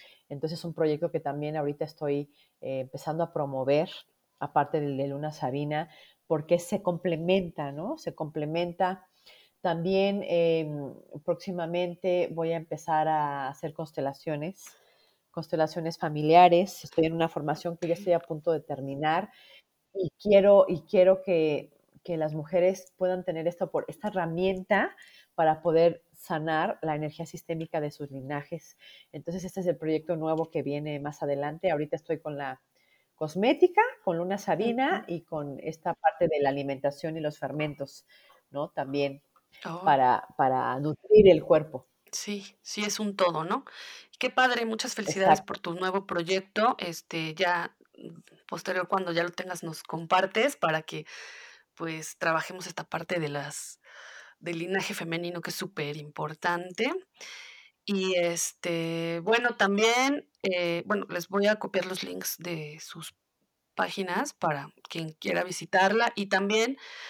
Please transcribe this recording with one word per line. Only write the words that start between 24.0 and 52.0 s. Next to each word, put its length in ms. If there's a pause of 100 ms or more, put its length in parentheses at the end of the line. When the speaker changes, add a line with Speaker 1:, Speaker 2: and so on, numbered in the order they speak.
Speaker 1:
herramienta 880 (380)
para 280
poder 500
sanar 720
la 140
energía 300
sistémica 540
de 100
sus 200
linajes. 640 (360)
Entonces, 320
este 160
es 60
el 120
proyecto 380
nuevo 340
que 120
viene 380
más 220
adelante. 480
Ahorita 260
estoy 240
con 180
la 240 (520)
cosmética, 680 (220)
con 140
Luna 200
Sabina 680
Speaker 2:
Ujú. 40
Speaker 1:
y 160
con 360
esta 340
parte 340
de 140
la 80
alimentación 640
y 40
los 180
fermentos, 680 (440)
¿no? 200
También 520 (420)
Speaker 2:
Oh. 200
Speaker 1:
para, 440 (100)
para 420
nutrir 500
el 140
cuerpo. 440 (240)
Speaker 2:
Sí, 500
sí, 220
es 160
un 160
todo, 280
¿no? 200 (560)
Qué 100
padre, 360
muchas 280
felicidades 460
Speaker 1:
Exacto. 40
Speaker 2:
por 140
tu 160
nuevo 320
proyecto. 720
Este, 560
ya, 420 (220)
mm, 220 (260)
posterior, 420
cuando 240
ya 120
lo 60
tengas, 340
nos 180
compartes 720
para 260
que, 240 (680)
pues, 440